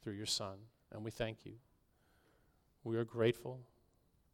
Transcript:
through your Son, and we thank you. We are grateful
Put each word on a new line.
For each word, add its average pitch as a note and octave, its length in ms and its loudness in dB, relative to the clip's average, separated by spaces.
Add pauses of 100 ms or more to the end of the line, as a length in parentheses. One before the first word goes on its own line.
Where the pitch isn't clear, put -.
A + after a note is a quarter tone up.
through G#2+ 120 -4
your G#2+ 120 -6
Son, G2 320 -2 (340)
and G#2+ 120 -8
we A2+ 60 -4
thank A2 340 -2
you. A2+ 100 -12 (1300)
We A2+ 120 2
are A#2 80 2
grateful A#2+ 560 4 (720)